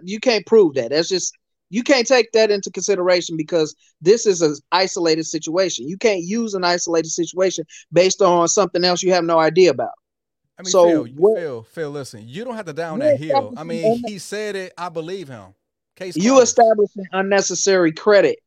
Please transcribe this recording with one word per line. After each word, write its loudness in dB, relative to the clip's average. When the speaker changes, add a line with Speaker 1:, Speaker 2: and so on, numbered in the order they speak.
Speaker 1:
you -10
can't 0
prove 4
that. -4
That's 0
just, -4
you -4
can't 2
take 2
that 4
into -4
consideration -2
because -2
this 2
is 2
an 2
isolated 0
situation. -4
You -10
can't 0
use -6
an -4
isolated -2
situation -4
based 2
on 4
something 0
else 0
you 0
have 2
no 2
idea 4
about. -4
Speaker 2:
I -20
mean, -8
Speaker 1:
So 6
Speaker 2:
Phil, 2
Speaker 1:
what 2
Speaker 2:
Phil, -8
Phil, -10
listen, -12
you -14
don't -10
have -12
to -12
down -6
Speaker 1:
You're 2
Speaker 2:
that 2
hill. -4
I -14
Speaker 1:
establishing -12
Speaker 2:
mean, -2
Speaker 1:
unne- -8
Speaker 2:
he -10
said -8
it. -10
I -10
believe -10
him. -20
Case -12
Speaker 1:
You 2
Speaker 2:
closed. 8
Speaker 1:
establishing 2
unnecessary 0
credit, 4